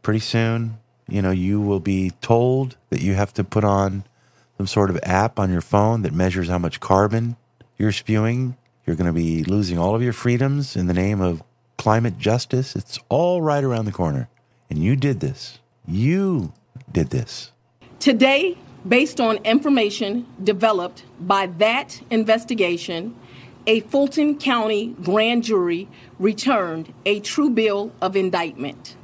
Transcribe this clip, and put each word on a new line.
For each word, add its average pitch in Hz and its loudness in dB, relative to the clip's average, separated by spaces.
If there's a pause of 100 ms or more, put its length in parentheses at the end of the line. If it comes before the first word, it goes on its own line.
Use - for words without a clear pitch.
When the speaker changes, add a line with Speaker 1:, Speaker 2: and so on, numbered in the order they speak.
Speaker 1:
Pretty 110 0
soon, 113 0 (320)
you 101 0
know, 92 2
you 95 2
will 101 0
be 95 0 (100)
told 127 2 (140)
that - -2
you 95 0
have 98 -2
to 101 -2
put 104 0
on 98 2 (520)
some 98 -4
sort 98 2
of 85 -2
app 95 0
on 95 2
your 90 2
phone 107 2
that 82 -2
measures 90 0
how 90 0
much 85 -4
carbon 110 2 (420)
you're 104 2
spewing. 117 -2 (300)
You're 85 -2
gonna 87 0
be 80 0
losing 90 0
all 92 2
of 113 0
your 123 0
freedoms 135 -2
in 90 -2
the 90 0
name 98 0
of 87 0 (340)
climate 113 0
justice. 127 -2
It's - -10 (100)
all 175 0
right 147 0
around 117 -2
the 104 -4
corner. 76 -4 (400)
And 76 -4
you 104 2
did 135 -2
this. - -8 (260)
You 139 0 (380)
did 78 0
this. - -6 (480)
Speaker 2:
Today, 277 2 (300)
based 247 2
on 220 2
information 226 0 (160)
developed 196 0 (160)
by 196 0
that 214 -2
investigation, 214 -2 (520)
a 220 4
Fulton 285 0
County 226 -2
grand 220 2
jury 185 0 (300)
returned 190 -2 (120)
a 202 0
true 285 0
bill 220 0 (100)
of 190 -2
indictment 170 -4